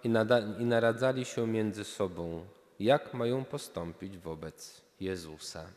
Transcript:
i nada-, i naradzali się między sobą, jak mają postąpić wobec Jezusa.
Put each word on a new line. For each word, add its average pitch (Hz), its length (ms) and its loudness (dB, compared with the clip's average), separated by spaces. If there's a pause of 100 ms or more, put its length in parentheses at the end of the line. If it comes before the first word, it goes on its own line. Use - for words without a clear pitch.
i 120 60 2
nada-, 110 500 4
i 120 60 -2
naradzali 120 600 4
się 117 220 -2
między 107 360 0
sobą, 85 640 -4 (340)
jak 127 340 4
mają 127 320 0
postąpić 92 720 -8
wobec 80 640 -12 (180)
Jezusa. 85 760 -8